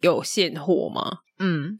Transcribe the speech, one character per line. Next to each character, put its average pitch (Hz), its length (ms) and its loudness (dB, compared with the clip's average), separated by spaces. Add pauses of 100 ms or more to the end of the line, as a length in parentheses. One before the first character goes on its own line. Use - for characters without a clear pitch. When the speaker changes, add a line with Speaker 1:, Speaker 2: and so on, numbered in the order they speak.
Speaker 1:
：“有 156 220 4
现 180 360 0
货 165 340 2
吗？” - 260 -6 (200)
Speaker 2:
嗯。 175 400 -2